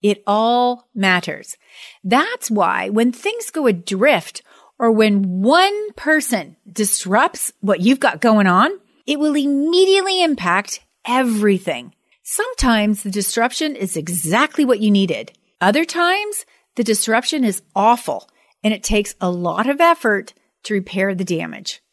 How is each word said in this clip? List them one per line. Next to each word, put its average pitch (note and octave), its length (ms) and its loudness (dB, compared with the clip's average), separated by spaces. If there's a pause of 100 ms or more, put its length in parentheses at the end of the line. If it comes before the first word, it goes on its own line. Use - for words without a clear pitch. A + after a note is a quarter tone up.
It G#3 240 0
all A#3+ 680 0
matters. F#3 600 -2 (460)
That's D4+ 480 0
why F#3+ 380 0
when A3+ 240 2
things A4+ 380 -6
go D4 180 0
adrift G3 720 0 (360)
or A#3 140 2
when G3+ 500 2
one G4 500 2
person A#3+ 640 -2 (160)
disrupts G#3 880 0
what F#3+ 200 0
you've A#3+ 200 2
got A3 220 0
going G#3+ 240 4
on, F#3+ 240 4 (360)
it C#4+ 120 -2
will D4 180 0
immediately F4+ 840 2
impact G#3 580 -2 (240)
everything. G#3 920 0 (280)
Sometimes A3+ 800 -2
the G3+ 80 -6
disruption A#3+ 680 -2
is F#3+ 180 -6
exactly F3 680 -2
what B3 160 2
you G#3+ 100 4
needed. E3+ 460 0 (240)
Other G#3+ 240 2
times, F#4 600 -2 (300)
the A#3+ 80 0
disruption A3+ 600 0
is G3+ 160 -2 (160)
awful, G#3+ 540 0 (320)
and G#3+ 100 0
it G3+ 100 -8
takes G#3+ 380 -2
a F3+ 100 -2
lot F3 380 -2
of C#4+ 140 0
effort A#3+ 500 0 (300)
to - 100 -8
repair F#3+ 420 -2
the F#3 100 -4
damage. E3 580 -8 (100)